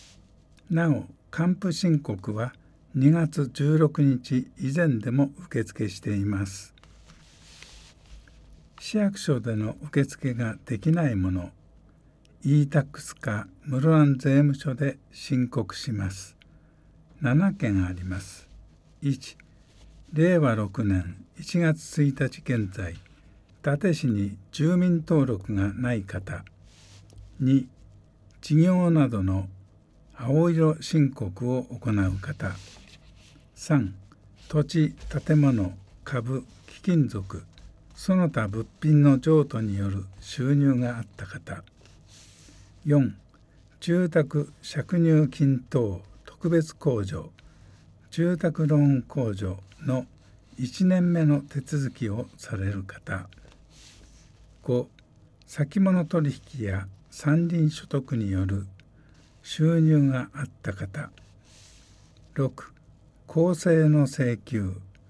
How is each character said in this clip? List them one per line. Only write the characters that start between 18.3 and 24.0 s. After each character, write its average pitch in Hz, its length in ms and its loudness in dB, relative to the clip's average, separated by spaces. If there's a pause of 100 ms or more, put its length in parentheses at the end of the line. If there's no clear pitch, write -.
一、 - 360 -4 (720)
令 170 280 4
和 131 160 4
六 107 280 -4
年 92 320 0 (220)
一 - 220 -4
月 160 440 0
一 139 100 2
日 135 260 -4
現 113 300 -2
在、 95 220 -8
伊 87 60 -14 (640)
達 147 340 0
市 147 120 -4